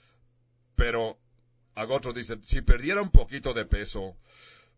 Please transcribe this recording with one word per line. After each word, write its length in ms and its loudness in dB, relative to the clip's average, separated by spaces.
Pero 420 0
a 120 -6
otros 280 -2
dicen, 300 -8
"Si 180 0
perdiera 400 4
un 80 -4
poquito 460 0
de 100 -2
peso", 500 -6